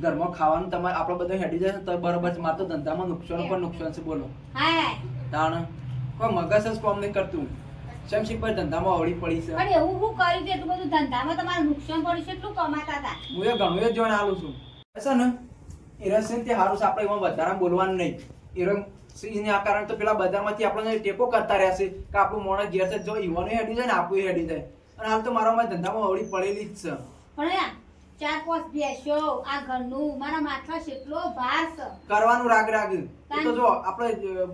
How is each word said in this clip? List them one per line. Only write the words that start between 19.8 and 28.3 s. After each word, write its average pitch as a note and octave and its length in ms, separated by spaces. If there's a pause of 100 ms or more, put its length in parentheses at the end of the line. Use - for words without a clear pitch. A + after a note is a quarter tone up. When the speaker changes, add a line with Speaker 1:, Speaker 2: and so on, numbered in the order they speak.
Speaker 1:
તો A3 100
પેલા G#3+ 160
બજારમાંથી G#3 520
આપણને A3 340
ટેકો G3+ 280
કરતા G#3+ 300
રહ્યા F#3+ 180
છે F#3+ 140
કે - 300
આપણું G3 240
મોણસ G3 240
ઘેર F#3 220
છે, G3+ 100
જો G#3 180
ઈવાનો F3+ 300
હેડી A3 280
જાય A#3+ 120
ને A3+ 60
આપણું F#3+ 280
હેડી F3 260
જાય. D#3 140 (380)
અને A3 100
હાલ A3 140
તો A#3+ 100
મારામાં A3+ 340
ધંધામાં F#3+ 360
અવળી F#3+ 220
પડેલી G3+ 400
જ - 100
છે. E3 160 (440)
Speaker 2:
પણ D4 100
યાર, F#4 260 (500)
ચાર D#4 260